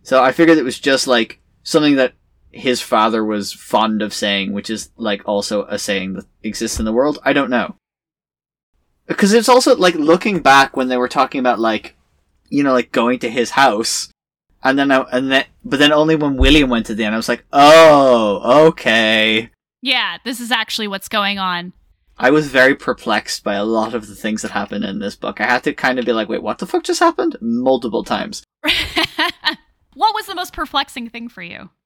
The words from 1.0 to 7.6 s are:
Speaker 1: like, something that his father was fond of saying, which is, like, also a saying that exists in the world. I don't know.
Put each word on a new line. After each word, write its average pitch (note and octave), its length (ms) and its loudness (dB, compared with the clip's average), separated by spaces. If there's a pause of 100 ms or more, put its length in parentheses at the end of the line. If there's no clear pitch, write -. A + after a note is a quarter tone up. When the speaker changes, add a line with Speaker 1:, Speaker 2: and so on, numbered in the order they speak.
Speaker 1:
like, A#2+ 320 -2 (240)
something D3+ 340 2
that B2+ 160 0 (380)
his A#2+ 300 -4
father A2 420 0
was G#2 300 -6
fond A2 480 -2
of G#2+ 120 -6
saying, G2+ 400 -4
which G2+ 160 -10
is, A2 280 -10
like, G#2 280 -6
also G2+ 400 -4
a G#2 120 -8
saying F#2+ 360 -6
that - 120 -12 (160)
exists A2 380 -8
in A2+ 60 -4
the A2 80 -2
world. D3 300 0
I C#3 100 0
don't C#3 180 -2
know. A2+ 240 -4 (1300)